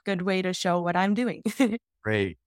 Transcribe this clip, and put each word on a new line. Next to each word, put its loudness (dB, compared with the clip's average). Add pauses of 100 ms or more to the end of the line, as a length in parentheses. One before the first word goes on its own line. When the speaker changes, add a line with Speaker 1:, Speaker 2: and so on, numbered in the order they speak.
Speaker 1:
good -2
way 0
to -2
show 0
what -2
I'm 2
doing. -2 (160)
<laughs> 2 (260)
Speaker 2:
Great. 0